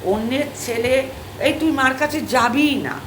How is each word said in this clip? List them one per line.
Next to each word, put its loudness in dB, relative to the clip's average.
অন্যের 0
ছেলে, 0
"এই 2
তুই 4
মার 2
কাছে -2
যাবিই 2
না -4